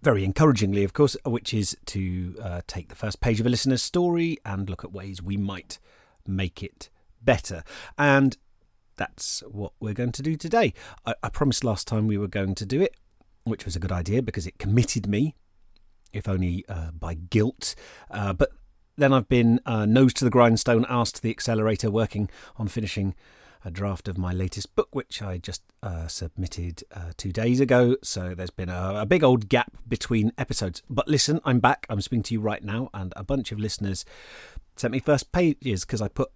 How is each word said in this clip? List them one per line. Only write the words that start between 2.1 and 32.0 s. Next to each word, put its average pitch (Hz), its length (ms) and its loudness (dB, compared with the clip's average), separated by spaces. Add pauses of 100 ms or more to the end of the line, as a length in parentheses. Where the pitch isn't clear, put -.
uh, 87 260 -8
take - 200 -10
the - 80 -20
first - 240 -6
page 117 220 2
of 113 40 2
a 123 40 2
listener's 123 320 2
story 170 640 0
and 98 240 -6
look - 160 -10
at 92 80 -14
ways 95 280 -12
we 98 140 -4
might 98 420 -6 (480)
make 95 380 -4
it - 260 -16 (320)
better. 101 440 0 (320)
And 139 400 4 (580)
that's - 560 -8
what 101 300 -8
we're 107 120 -4
going 123 200 -4
to - 80 -10
do 156 160 -4
today. 170 360 0 (320)
I, 117 160 -4
I 117 60 -4
promised 135 380 0
last 107 200 -2
time 110 220 0
we 104 100 0
were 101 120 -4
going 98 260 -2
to 104 100 -8
do 127 140 -2
it, - 160 -2 (480)
which - 220 -4
was 82 100 -6
a 82 40 -4
good 87 120 -4
idea 95 300 -2
because 90 260 -6
it - 100 -16
committed 107 480 0
me, 113 300 0 (800)
if 104 160 -6
only, 92 400 0
uh, 82 220 -8
by 82 240 -8
guilt. 107 600 0 (340)
Uh, 101 220 -4
but - 200 0 (440)
then 139 160 4
I've 131 160 2
been, 117 380 6
uh, 110 200 0
nose 123 280 6
to - 100 -2
the 120 80 4
grindstone, 117 560 6
asked 120 280 0
to - 60 -14
the 113 80 -2
accelerator, 110 640 0
working 107 380 0 (260)
on 107 140 -4
finishing 98 460 -4 (500)
a 92 60 -10
draft 98 360 -6
of 90 120 -6
my 92 120 -2
latest 92 440 -6
book, - 180 0
which - 280 -8
I 92 180 -8
just, - 240 -12 (180)
uh, 85 260 -8
submitted, 87 760 -8 (120)
uh, 85 220 -12
two 95 160 -6
days 120 260 2
ago. 123 440 6
So 92 320 -6
there's 90 160 -10
been 90 180 -8
a, 92 300 -4
a 107 60 -4
big 160 180 2
old 123 260 6
gap 120 240 2 (120)
between 113 520 0
episodes. - 520 -6
But 139 180 -2
listen, 151 360 2
I'm 123 160 4
back. 123 300 6
I'm 104 100 -2
speaking 113 240 -2